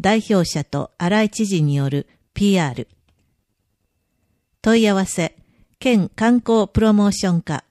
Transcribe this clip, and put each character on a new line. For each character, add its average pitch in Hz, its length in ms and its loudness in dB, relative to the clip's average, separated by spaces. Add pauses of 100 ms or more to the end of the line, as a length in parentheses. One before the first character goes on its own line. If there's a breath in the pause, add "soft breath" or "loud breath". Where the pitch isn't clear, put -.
代 208 160 2
表 208 260 0
者 156 220 -4
と - 320 -8
荒 202 260 0
井 214 60 0
知 220 160 -4
事 190 160 -2
に 143 140 0
よ 139 140 -2
る 143 180 -6 (260)
ピ 202 240 0
ー 160 100 0
ア - 20 -4
ー 120 60 -10
ル。 123 120 -12 (1700)
問 226 200 2
い 220 40 2
合 202 100 2
わ 190 100 0
せ、 - 320 -6 (420)
県 226 340 0
観 240 260 2
光 226 280 0
プ - 140 -2
ロ 220 100 4
モ 208 160 2
ー 202 60 0
シ - 120 -6
ョ 180 80 0
ン 170 80 0
課。 - 300 -8